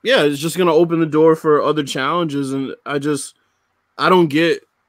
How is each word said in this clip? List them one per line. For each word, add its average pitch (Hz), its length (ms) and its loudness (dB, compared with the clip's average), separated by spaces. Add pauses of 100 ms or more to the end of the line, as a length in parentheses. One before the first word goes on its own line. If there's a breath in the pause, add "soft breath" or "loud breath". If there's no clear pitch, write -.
yeah, 226 200 2
it's 147 160 0
just 160 180 -6
gonna 175 160 2
open 165 260 2
the 165 60 0
door 156 300 4
for 151 260 2
other 147 220 -2
challenges, 139 720 -4
and 135 220 -8 (100)
I 143 140 -6
just, 143 360 -6 (640)
I 151 120 0
don't 180 180 4
get, 156 360 -2 (260)